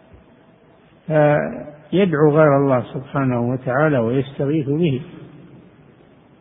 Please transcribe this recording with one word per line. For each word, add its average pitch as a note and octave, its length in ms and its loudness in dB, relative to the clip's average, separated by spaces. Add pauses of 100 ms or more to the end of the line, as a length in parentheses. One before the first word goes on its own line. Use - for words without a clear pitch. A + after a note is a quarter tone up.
(1080)
فيدعو D#3 1200 0
غير D3 260 4
الله C3+ 280 2 (100)
سبحانه C3 460 -4 (100)
وتعالى C3 480 0
ويستغيث C3+ 680 -2
به. D3 340 -2 (1400)